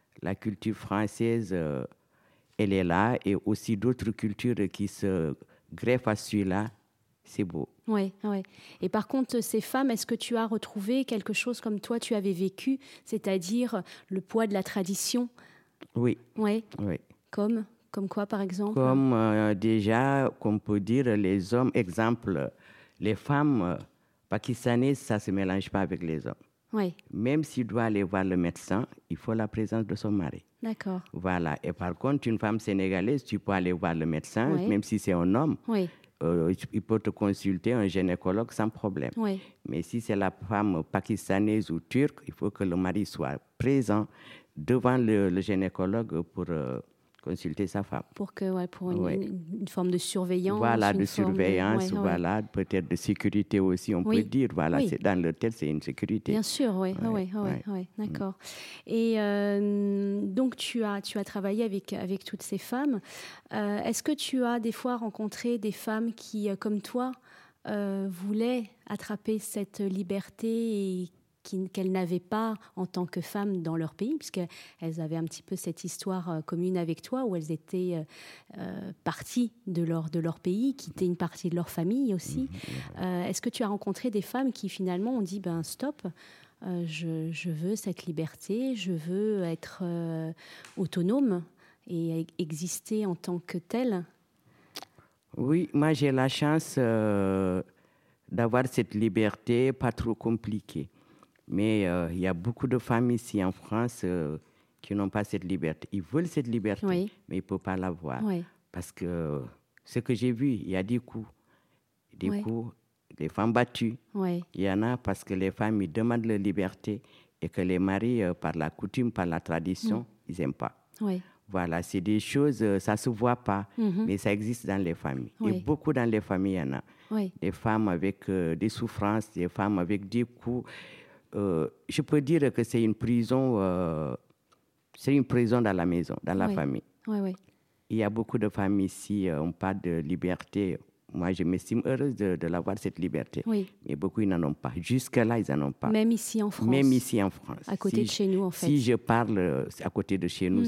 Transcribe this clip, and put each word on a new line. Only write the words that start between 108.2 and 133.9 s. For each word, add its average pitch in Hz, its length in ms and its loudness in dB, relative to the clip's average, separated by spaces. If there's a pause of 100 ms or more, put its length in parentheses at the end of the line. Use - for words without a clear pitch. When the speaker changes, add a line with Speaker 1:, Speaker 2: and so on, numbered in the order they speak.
Speaker 2:
Oui. 180 200 0 (280)
Speaker 1:
Parce - 200 -10
que 82 500 -4 (420)
ce - 160 -6
que 120 140 0
j'ai 120 180 0
vu, 131 200 0
il 101 180 -4
y 95 60 -2
a 95 80 0
des 120 160 -2
coups. 110 280 -10 (880)
Des 185 140 -2
Speaker 2:
Oui. 202 120 0
Speaker 1:
coups, 117 320 -4 (440)
des 76 120 -2
femmes 110 240 2
battues. 117 420 2 (180)
Speaker 2:
Oui. 180 300 0 (100)
Speaker 1:
Il 90 80 -4
y 98 100 4
en 98 120 4
a 123 140 2
parce - 260 -4
que 98 100 -6
les 95 180 2
femmes, 107 300 0
ils 85 100 -2
demandent 113 340 0
leur 110 120 2
liberté 98 640 -2 (400)
et 82 80 -4
que - 120 -2
les 90 180 2
maris, 104 440 2
euh, 87 100 2
par 78 200 -4
la 78 160 -2
coutume, 120 420 -2
par 92 140 0
la 85 140 0
tradition, 90 600 -2
Speaker 2:
Mm. 123 40 -10 (240)
Speaker 1:
ils 87 100 -6
n'aiment 69 140 -2
pas. - 220 -8 (260)
Speaker 2:
Oui. 185 200 0 (280)
Speaker 1:
Voilà, 87 340 0
c'est 95 180 -2
des 107 180 2
choses, 135 440 2
euh, 98 160 4
ça 107 140 2
ne 107 40 2
se - 120 -4
voit 120 260 2
pas, 101 320 -2 (100)
Speaker 2:
Mhm. 214 280 2
Speaker 1:
mais 202 120 0
ça - 140 0
existe 117 340 -2
dans 98 160 0
les 85 140 0
familles. 67 440 -6
Speaker 2:
Oui. 220 180 2
Speaker 1:
Et - 20 -6
beaucoup 147 340 0
dans 120 160 2
les 110 120 2
familles, 95 320 0
il 92 60 0
y - 20 0
en 67 120 -2
a. - 100 -6 (280)
Speaker 2:
Oui. 202 200 -2 (100)
Speaker 1:
Des 92 100 -2
femmes 110 380 0
avec, 90 400 -2
euh, 87 260 0
des 104 140 0
souffrances, 107 640 -2
des 87 160 -2
femmes 101 300 0
avec 95 280 -2
des 117 160 0
coups. 120 460 -6 (640)
Euh, 92 320 2 (220)
je - 140 0
peux 151 180 2
dire 143 320 4
que 120 100 0
c'est 117 200 0
une 107 120 4
prison, 120 640 2
euh, 82 580 0 (800)